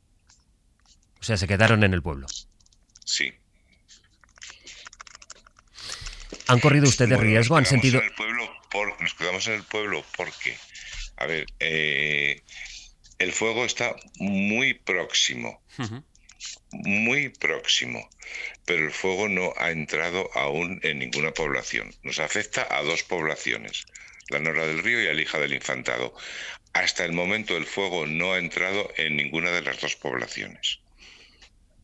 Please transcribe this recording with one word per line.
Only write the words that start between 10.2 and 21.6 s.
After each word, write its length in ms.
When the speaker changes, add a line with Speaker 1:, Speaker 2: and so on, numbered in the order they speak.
Speaker 2:
a 80
ver, 220
eh, 840
el 140
fuego 320
está 320
muy 580
próximo. 880
Speaker 1:
Ujú. 260
Speaker 2:
Muy 580
próximo, 800
pero 180
el 60
fuego 400
no 260
ha 140
entrado 640
aún 480
en 160
ninguna 340
población. 680